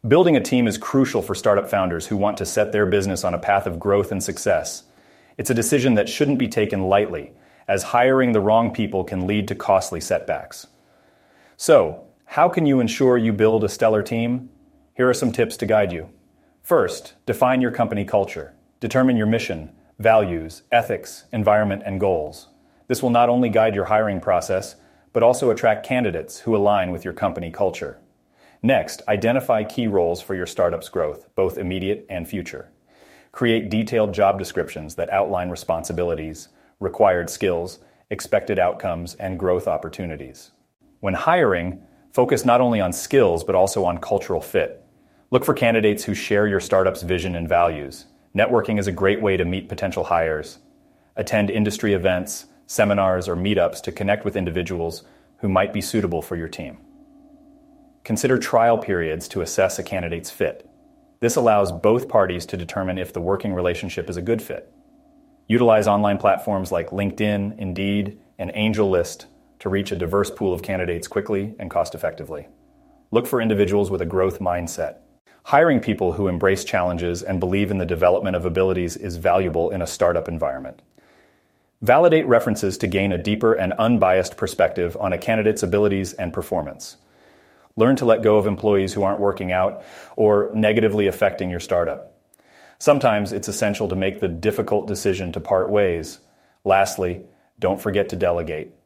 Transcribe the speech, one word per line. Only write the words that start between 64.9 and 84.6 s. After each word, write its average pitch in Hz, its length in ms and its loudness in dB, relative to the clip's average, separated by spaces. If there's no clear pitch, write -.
Utilize 110 400 4
online 104 300 2
platforms 95 520 0
like 85 200 -4
LinkedIn, 101 680 -4
Indeed, 98 640 -4
and 90 140 -8
AngelList 104 760 0
to 101 100 -8
reach 98 240 -2
a - 20 -4
diverse 90 340 -2
pool 95 240 -2
of 85 100 -6
candidates 90 440 -4
quickly 101 520 -4
and 95 120 -12
cost-effectively. 78 800 -6
Look 117 140 2
for 127 140 0
individuals 101 500 2
with 92 120 -4
a 87 40 -4
growth 92 340 0
mindset. 87 580 -4
Hiring 147 340 4
people 95 320 0
who 98 160 -2
embrace 92 380 2
challenges 90 580 -2
and 92 160 -4
believe 95 320 0
in 98 60 -2
the 92 80 -2
development 90 500 2
of 85 100 -4
abilities 90 520 0
is 90 180 -10
valuable 85 540 0
in 95 120 -4
a 82 60 -6
startup 87 400 0
environment. 69 540 -6
Validate 156 460 6
references 110 520 2
to 104 80 -2
gain 98 260 0
a 87 40 -2
deeper 107 360 0
and 92 260 0
unbiased 95 560 2
perspective 87 640 -2